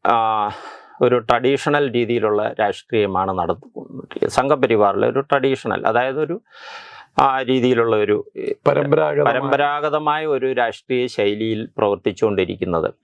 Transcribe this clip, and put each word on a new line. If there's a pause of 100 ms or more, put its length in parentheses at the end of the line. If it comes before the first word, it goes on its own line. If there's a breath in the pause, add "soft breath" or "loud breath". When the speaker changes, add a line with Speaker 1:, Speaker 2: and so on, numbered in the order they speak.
Speaker 1:
ആ, (880 loud breath)
ഒരു
ട്രഡീഷണൽ
രീതിയിലുള്ള
രാഷ്ട്രീയമാണ്
നടത്തുന്നത്.
സംഘപരിവാറിലെ
ഒരു
ട്രഡീഷണൽ,
അതായത്
ഒരു, (800 loud breath)
ആ,
രീതിയിലുള്ള
ഒരു, (360)
Speaker 2:
പരമ്പരാഗതമായ
Speaker 1:
പരമ്പരാഗതമായ
ഒരു
രാഷ്ട്രീയ
ശൈലിയിൽ (100)
പ്രവർത്തിച്ചുകൊണ്ടിരിക്കുന്നത്. (140)